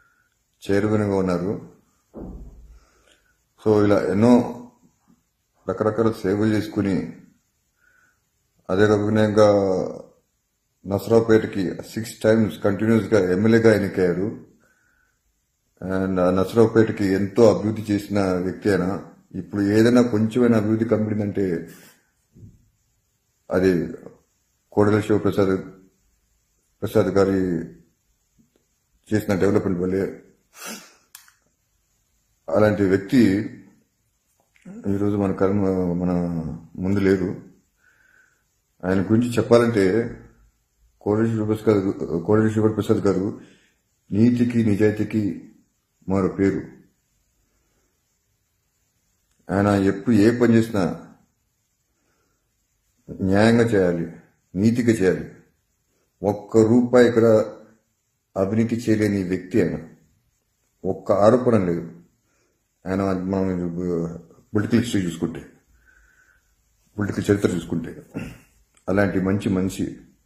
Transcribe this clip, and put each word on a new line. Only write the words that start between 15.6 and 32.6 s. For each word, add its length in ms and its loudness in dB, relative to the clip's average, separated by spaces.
And 380 -2
ఆ 100 2
నసరావుపేటకి 720 2
ఎంతో 540 2
అభివృద్ధి 360 -4
చేసిన 260 -4
వ్యక్తి 380 -4
ఆయన. 320 -2
ఇప్పుడు 280 -6
ఏదైనా 400 4
కొంచెమైనా 540 0
అభివృద్ధి 280 0
కనబడిందంటే 840 -2
అది 420 0
కోడెల 280 2
శివప్రసాద్, 580 0
ప్రసాద్ 240 0
గారి 580 0
చేసిన 200 -2
డెవలప్‌మెంట్ 460 0
వల్లే. 420 -6
అలాంటి 340 2